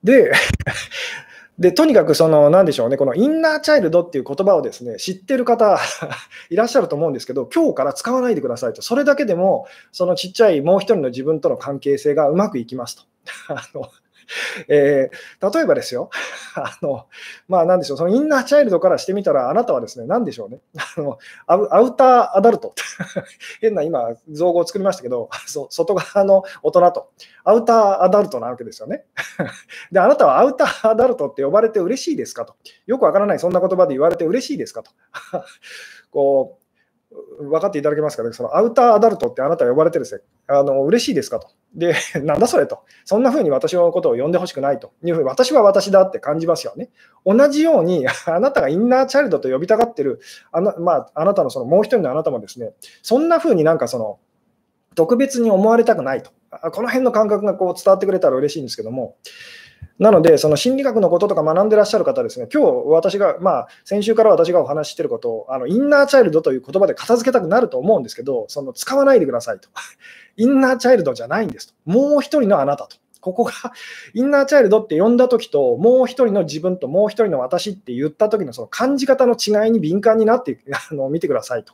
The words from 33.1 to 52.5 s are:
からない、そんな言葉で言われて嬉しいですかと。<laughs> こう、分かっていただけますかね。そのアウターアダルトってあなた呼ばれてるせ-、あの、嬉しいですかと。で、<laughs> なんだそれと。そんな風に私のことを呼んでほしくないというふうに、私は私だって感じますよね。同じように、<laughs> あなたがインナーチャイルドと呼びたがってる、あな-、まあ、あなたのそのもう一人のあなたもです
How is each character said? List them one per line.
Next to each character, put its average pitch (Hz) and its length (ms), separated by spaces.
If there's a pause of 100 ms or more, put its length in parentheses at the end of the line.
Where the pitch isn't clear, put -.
か 185 60
ら 202 80
な 196 80
い、 139 40
そ 165 100
ん 180 40
な 175 80
言 180 100
葉 185 160
で 143 80
言 131 60
わ 160 80
れ 170 80
て 175 80
嬉 220 220
し 294 80
い 196 40
で 117 80
す - 60
か 110 100
と。 - 80 (600)
<laughs> - 600
こ 139 480 (520)
う、 - 400
分 160 100
か 196 80
っ - 20
て 165 80
い 139 40
た 147 80
だ 147 60
け 151 40
ま 151 100
す - 60
か 117 60
ね。 117 100
そ 123 100
の 120 140
ア 185 60
ウ 233 100
タ 240 200
ー - 20
ア 208 60
ダ 226 100
ル 190 80
ト 160 100
っ 156 60
て 131 80
あ 139 60
な 165 80
た 123 120
呼 123 60
ば 156 100
れ 165 60
て 165 80
る 123 80
せ-、 98 160 (240)
あ 139 160
の、 139 220
嬉 226 200
し - 60
い 220 40
で 139 80
す - 80
か 113 100
と。 - 80 (260)
で、 165 200 (140)
<laughs> 147 140
な 147 140
ん - 40
だ 233 60
そ 349 100
れ 143 100
と。 - 180 (200)
そ 202 140
ん 240 40
な 262 80
風 262 140
に 151 60
私 151 240
の 175 180
こ 175 80
と 160 100
を 117 60
呼 135 120
ん 170 40
で 180 60
ほ 180 80
し - 60
く 135 100
な 139 100
い 127 60
と - 140 (120)
い 170 60
う 165 40
ふ 160 40
う 160 40
に、 131 60
私 254 240
は 269 100
私 196 280
だ 190 120
っ 190 80
て 107 100
感 151 180
じ 165 80
ま 165 100
す - 100
よ - 100
ね。 214 140 (360)
同 196 100 (120)
じ 285 140
よ 320 180
う 160 40
に、 170 240
<laughs> - 180
あ 170 140
な 262 100
た 262 120
が 135 60
イ 156 80
ン 226 120
ナ 254 140
ー 262 40
チ 269 120
ャ - 20
イ 294 40
ル 233 60
ド 151 100
と 131 100
呼 131 80
び 151 80
た 220 100
が - 80
っ 233 80
て 151 100
る、 131 180 (320)
あ 165 80
な-、 190 180
ま 170 140
あ、 139 220
あ 151 100
な 196 100
た 190 80
の 127 80
そ 135 80
の 120 80
も 170 140
う - 20
一 208 60
人 247 100
の 151 120
あ 127 40
な 156 80
た 151 80
も 120 100
で 101 80
す - 100